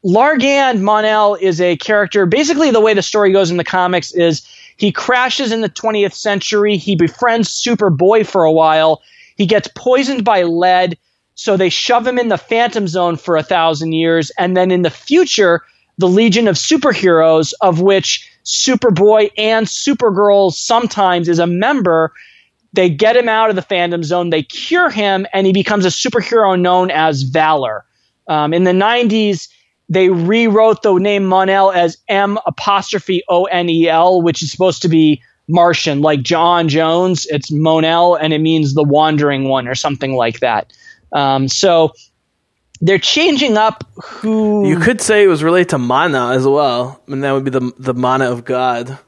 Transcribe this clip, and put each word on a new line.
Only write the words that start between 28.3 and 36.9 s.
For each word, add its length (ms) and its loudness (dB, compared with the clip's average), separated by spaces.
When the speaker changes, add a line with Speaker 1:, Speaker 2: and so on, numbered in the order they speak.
Speaker 1:
in 120 2
the 80 2
nineties, 760 0
they 220 2
rewrote 720 2
the 140 2
name 300 0
Mon-El 460 2
as 260 0
M 400 -2
apostrophe 840 -4
O 160 2
N 240 -2
E 180 2
L, 340 2
which 200 -2
is 100 -8
supposed 300 -2
to 80 0
be 320 2
Martian, 540 0
like 220 0
John 440 0
Jones. 600 0